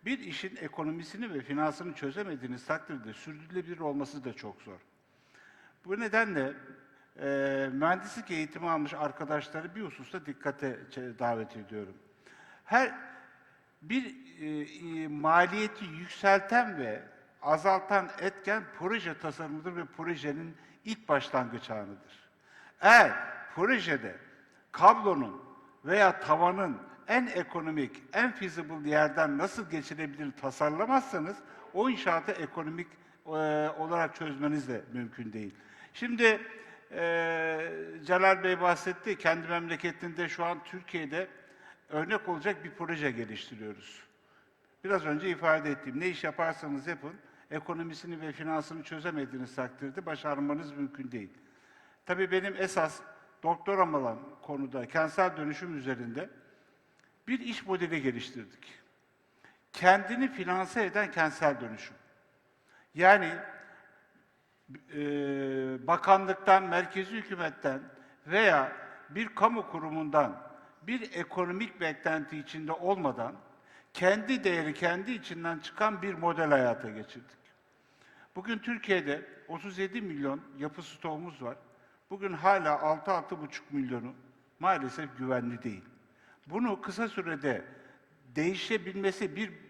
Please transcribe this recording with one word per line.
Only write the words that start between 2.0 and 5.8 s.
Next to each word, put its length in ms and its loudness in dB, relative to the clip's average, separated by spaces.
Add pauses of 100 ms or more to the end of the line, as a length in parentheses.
takdirde 460 -6
sürdürülebilir 680 -12
olması 460 -4
da 80 -6
çok 300 -14
zor. 160 -16 (1040)